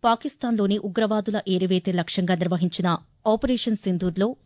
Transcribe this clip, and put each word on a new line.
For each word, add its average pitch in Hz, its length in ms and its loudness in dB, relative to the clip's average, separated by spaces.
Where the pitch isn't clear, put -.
పాకిస్తాన్లోని 226 720 0
ఉగ్రవాదుల 208 680 0
ఏరివేతే 185 440 0
లక్ష్యంగా 175 420 0
నిర్వహించిన 175 640 0
ఆపరేషన్ 226 500 0
సింధూర్లో 185 680 -2